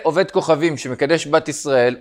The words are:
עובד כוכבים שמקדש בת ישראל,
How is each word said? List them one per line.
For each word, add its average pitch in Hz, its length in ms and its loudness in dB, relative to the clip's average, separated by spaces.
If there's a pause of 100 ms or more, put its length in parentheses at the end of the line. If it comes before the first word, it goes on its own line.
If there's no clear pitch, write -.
עובד 160 280 0
כוכבים 160 460 0
שמקדש 143 500 -2
בת 156 200 0
ישראל, 131 540 0